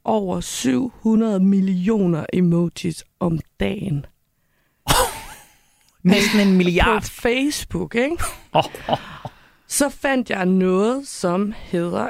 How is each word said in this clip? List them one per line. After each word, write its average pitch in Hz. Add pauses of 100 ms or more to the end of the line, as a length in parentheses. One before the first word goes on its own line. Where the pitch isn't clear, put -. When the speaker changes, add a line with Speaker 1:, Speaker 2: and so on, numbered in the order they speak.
Speaker 1:
over 190
syv 254
hundrede 220
millioner 190
emojis 170 (160)
om 165 (200)
dagen. 196 (800)
Speaker 2:
<laughs> 135 (1080)
Næsten 208
en 196
milliard. 180
Speaker 1:
På -
Facebook, 240
ikke? 285 (360)
Speaker 2:
<laughs> 160 (1040)
Speaker 1:
Så 285
fandt 269
jeg 190
noget, 190
som 196
hedder 175